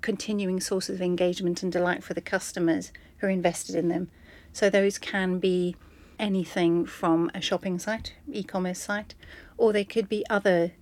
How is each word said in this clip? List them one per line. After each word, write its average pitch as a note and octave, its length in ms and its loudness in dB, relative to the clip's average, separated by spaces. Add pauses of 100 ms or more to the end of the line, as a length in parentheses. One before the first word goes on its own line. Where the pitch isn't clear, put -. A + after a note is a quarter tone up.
continuing G3+ 580 -2
sources F#3+ 380 -2
of F3+ 40 -4
engagement F3+ 640 0
and F#3 80 0
delight F3 320 0
for - 100 -8
the E3+ 80 -4
customers F3 680 -2 (260)
who - 100 -4
are F#3+ 40 2
invested F3+ 420 0
in E3+ 140 0
them. E3+ 220 -2 (440)
So G3+ 160 4
those G3 300 2
can F#3 400 -2
be F3+ 360 0 (440)
anything F3 640 2
from E3+ 480 0
a F#3 80 -6
shopping F3+ 380 -2
site, G#3+ 340 -6 (180)
e-commerce F#3 480 -4
site, G#3 360 -6 (420)
or A3 160 6
they G#3 100 2
could G#3 240 -2
be G#3 220 -2
other F3+ 520 4